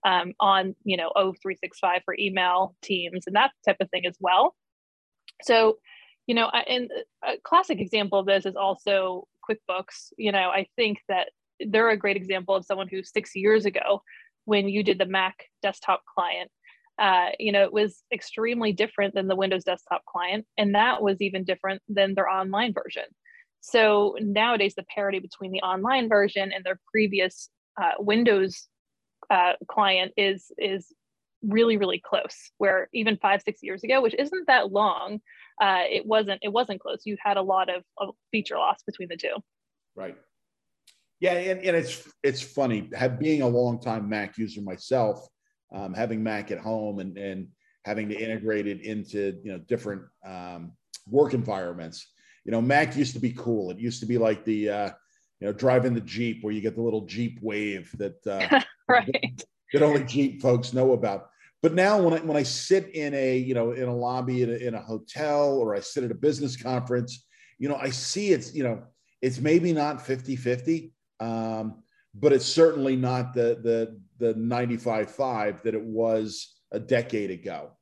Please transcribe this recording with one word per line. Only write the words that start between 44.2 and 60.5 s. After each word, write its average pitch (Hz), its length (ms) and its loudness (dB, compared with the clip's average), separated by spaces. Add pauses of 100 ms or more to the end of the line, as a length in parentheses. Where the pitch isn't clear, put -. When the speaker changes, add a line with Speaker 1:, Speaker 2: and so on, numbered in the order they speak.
Speaker 2:
user 104 240 -6
myself, 101 640 -2 (480)
um, 98 200 -8
having 110 280 -4
Mac 107 300 -4
at - 80 -6
home 107 400 -6
and, 95 180 -10
and 95 300 -8 (380)
having 104 240 -4
to 104 60 -4
integrate 107 520 -4
it 98 140 -8
into, 101 600 -6
you 101 120 -10
know, 90 60 -10
different, 101 420 -6 (240)
um, 87 480 -14 (340)
work 131 260 2
environments. 87 720 -6 (380)
You - 80 -6
know, 113 100 0
Mac 139 360 2
used 135 160 0
to 113 80 -6
be 120 100 0
cool. 107 400 -4
It 90 80 -10
used 117 220 -6
to 110 40 -10
be 120 120 0
like 110 260 2
the, 104 260 0
uh, 101 200 -2 (500)
you 101 80 -6
know, 104 60 -2
driving 127 400 2
the 113 80 -2
Jeep 101 420 -6
where 107 100 -4
you 107 60 -4
get 107 160 -4
the 113 60 -4
little 110 240 -2
Jeep 120 360 -6
wave 104 560 -6
that, 98 300 -8
uh, 101 380 2
Speaker 1:
<laughs> - 40 -20 (200)
Right. 214 520 0 (300)
Speaker 2:
that 147 100 4
only 147 220 4
Jeep 135 380 -2
folks 123 320 2